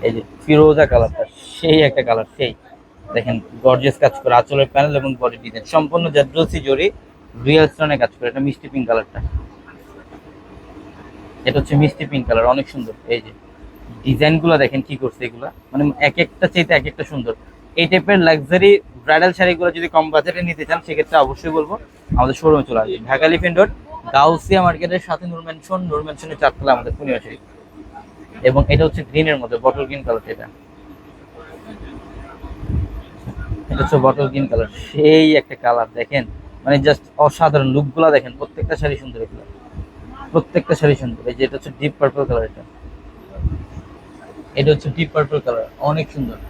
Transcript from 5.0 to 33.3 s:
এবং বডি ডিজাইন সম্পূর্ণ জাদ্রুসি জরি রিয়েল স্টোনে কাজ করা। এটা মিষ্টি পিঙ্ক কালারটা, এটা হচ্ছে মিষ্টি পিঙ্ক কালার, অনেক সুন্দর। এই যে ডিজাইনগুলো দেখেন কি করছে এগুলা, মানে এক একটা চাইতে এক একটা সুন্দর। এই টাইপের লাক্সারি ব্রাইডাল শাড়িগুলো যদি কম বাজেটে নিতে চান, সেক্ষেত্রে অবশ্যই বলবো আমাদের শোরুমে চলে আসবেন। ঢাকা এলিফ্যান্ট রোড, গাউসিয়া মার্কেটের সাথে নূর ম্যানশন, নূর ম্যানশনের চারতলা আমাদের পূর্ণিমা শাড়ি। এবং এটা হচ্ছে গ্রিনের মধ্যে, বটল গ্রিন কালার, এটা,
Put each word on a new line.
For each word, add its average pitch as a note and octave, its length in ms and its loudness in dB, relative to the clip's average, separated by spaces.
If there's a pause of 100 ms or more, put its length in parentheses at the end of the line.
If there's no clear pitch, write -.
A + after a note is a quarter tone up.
এবং C3+ 100 -4 (100)
বডি A#2+ 240 -4
ডিজাইন A2+ 200 -14 (100)
সম্পূর্ণ D#3+ 300 0 (120)
জাদ্রুসি C#3+ 520 0
জরি C#3 180 2 (600)
রিয়েল D#3 260 6
স্টোনে D3+ 300 -2
কাজ A#2 140 0
করা। A#2+ 160 -4
এটা C3+ 140 -4
মিষ্টি - 260 -6
পিঙ্ক B2+ 180 -6
কালারটা, A2+ 280 -2 (2250)
এটা B2+ 140 0
হচ্ছে C#3 220 -4
মিষ্টি D3+ 280 -2
পিঙ্ক C3+ 180 -6
কালার, A2+ 260 2
অনেক C#3 200 -4
সুন্দর। A2 200 -12 (180)
এই A#2 120 -4
যে A2 80 -20 (720)
ডিজাইনগুলো D#3 580 2
দেখেন C3+ 260 -2
কি D3 140 -8
করছে B2 260 -8
এগুলা, B2 200 -14 (220)
মানে C#3 120 -2 (260)
এক C#3 160 -4
একটা - 280 -4
চাইতে E3+ 260 0
এক B2+ 120 -2
একটা D3+ 200 -10
সুন্দর। A2+ 240 -6 (460)
এই E3+ 100 4
টাইপের F#3 280 4 (100)
লাক্সারি D#3+ 420 4 (340)
ব্রাইডাল E3 340 4
শাড়িগুলো F3+ 380 2
যদি E3+ 180 -6
কম D#3+ 100 4 (100)
বাজেটে E3 340 0
নিতে D#3+ 200 -8
চান, E3 180 -2
সেক্ষেত্রে D#3 380 -2
অবশ্যই C3+ 340 -8
বলবো D#3 160 -4 (440)
আমাদের B2+ 220 2
শোরুমে D3+ 280 4
চলে A2+ 140 0
আসবেন। A2 280 -6
ঢাকা C3+ 180 0
এলিফ্যান্ট F3 300 0
রোড, G3+ 120 4 (460)
গাউসিয়া D#3+ 500 2
মার্কেটের E3+ 420 -2
সাথে E3+ 220 -8
নূর E3 160 -12
ম্যানশন, E3 340 -10 (100)
নূর D3+ 160 -4
ম্যানশনের D3+ 360 -14
চারতলা C#3 320 0
আমাদের A#2+ 220 -6
পূর্ণিমা C3 280 -6
শাড়ি। A2 140 -16 (1120)
এবং C3 120 2 (120)
এটা D3 140 4
হচ্ছে D#3 240 -4
গ্রিনের D#3 300 0
মধ্যে, A#2+ 240 -8
বটল C3 240 0
গ্রিন C#3 180 -12
কালার, A2+ 260 -4
এটা, A2 140 -14 (3250)